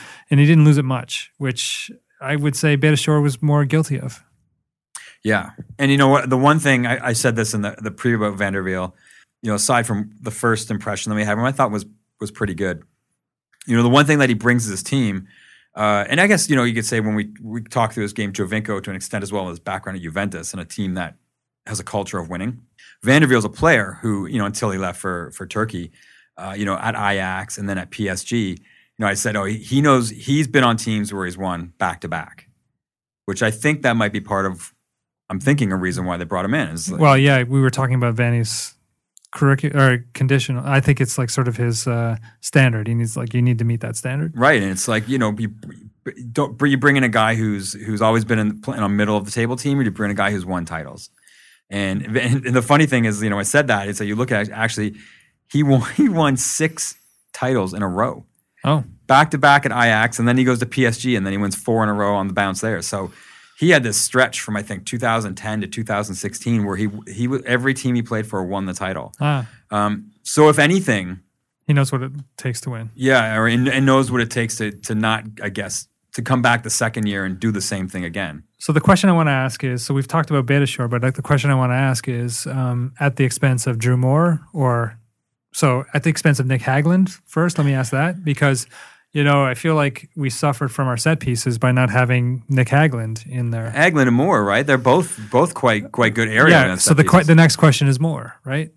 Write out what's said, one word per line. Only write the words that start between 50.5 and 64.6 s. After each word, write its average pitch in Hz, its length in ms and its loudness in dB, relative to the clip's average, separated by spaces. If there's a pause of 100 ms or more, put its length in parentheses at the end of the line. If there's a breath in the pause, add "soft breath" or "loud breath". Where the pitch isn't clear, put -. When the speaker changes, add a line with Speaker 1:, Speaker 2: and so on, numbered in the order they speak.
Speaker 2:
titles. 80 460 -12 (600 soft breath)
And, 101 460 -4
and, 123 280 0
and 123 120 0
the 123 60 4
funny 147 240 4
thing 120 180 2
is, 104 180 -2
you 110 80 0
know, 101 80 -2
I 98 60 -4
said 143 240 2
that, 101 200 0
it's 101 120 -6
like 104 80 -4
you 104 80 -4
look 123 160 -2
at, 104 180 -2
actually, 110 460 -4 (540 loud breath)
he 147 120 2
won, 135 280 4
<laughs> - 60 -12
he 294 120 4
won 156 280 2
six - 600 -4 (360)
titles 107 420 -2
in 104 80 -4
a 98 60 -2
row. 101 360 -4 (400)
Speaker 1:
Oh. 143 180 2 (240)
Speaker 2:
Back 143 260 6
to 151 60 0
back 139 280 6
at 113 60 -4
Ajax, 113 460 2
and 117 80 0
then 123 120 4
he 131 40 4
goes 123 180 2
to 120 60 -4
P 127 200 0
S 113 100 0
G, 123 200 -2
and 98 100 -2
then 98 60 -4
he 98 40 -4
wins 101 180 -2
four 113 280 -2
in 107 80 0
a - 20 0
row 104 220 0
on 98 140 -2
the 95 40 -6
bounce 95 300 -2
there. 110 180 -4
So 95 320 -6 (460 loud breath)
he 165 120 2
had 147 140 4
this 107 140 -2
stretch - 420 0
from, 107 160 -6
I 101 60 -4